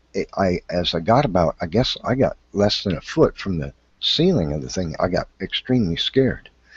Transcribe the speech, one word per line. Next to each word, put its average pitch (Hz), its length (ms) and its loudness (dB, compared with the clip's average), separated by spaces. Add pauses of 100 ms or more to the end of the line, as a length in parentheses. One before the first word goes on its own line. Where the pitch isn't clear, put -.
(140)
it, 98 220 -4
I, 90 240 0 (100)
as 87 240 -2
I 85 60 -4
got 117 240 4
about, 90 360 0
I 92 60 -4
guess 107 380 0
I 107 100 0
got 104 220 0 (160)
less 101 320 0
than 90 120 -2
a - 40 -8
foot - 360 2
from 90 220 -4
the 67 140 -6 (260)
ceiling 147 540 2
of 76 100 -4
the 64 60 -10
thing, 87 320 -6
I 92 80 2
got 87 200 -2 (120)
extremely 95 560 0
scared. - 520 0 (280)